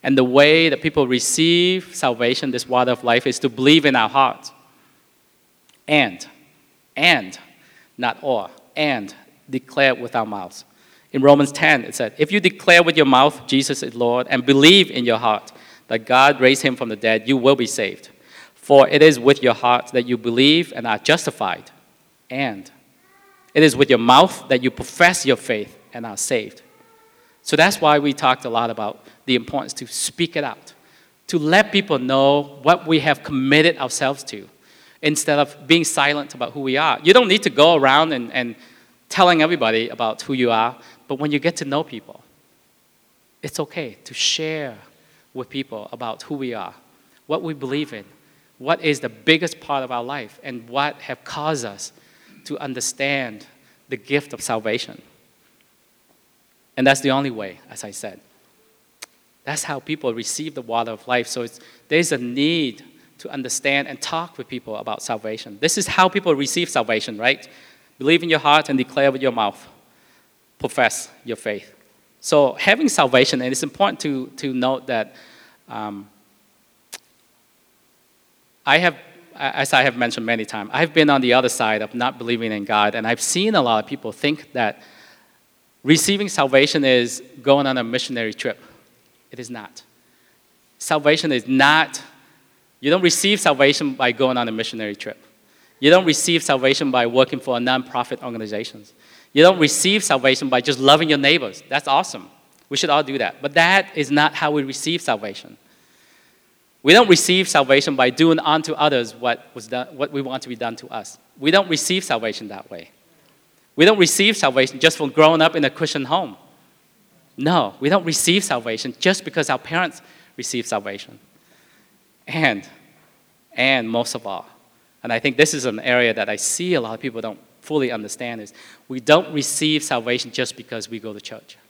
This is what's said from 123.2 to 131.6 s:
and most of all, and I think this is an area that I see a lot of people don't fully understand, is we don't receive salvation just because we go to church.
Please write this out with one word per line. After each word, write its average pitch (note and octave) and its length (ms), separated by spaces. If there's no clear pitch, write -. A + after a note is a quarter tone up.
and B2+ 340
most A#2 280
of A2+ 100
all, F#2+ 220
and B2 100
I A2+ 60
think B2+ 180
this D#3 160
is C3 120
an A2 140
area B2 360
that G#2 140
I G#2+ 80
see - 360
a C#3 80
lot A2+ 140
of A2 40
people A2+ 220
don't A2 160
fully C#3 300
understand, A2+ 500
is G#2 120
we C3 120
don't D3+ 320
receive D3+ 520
salvation B2 480
just - 260
because A2+ 320
we A2+ 100
go G#2+ 140
to G#2 80
church. - 380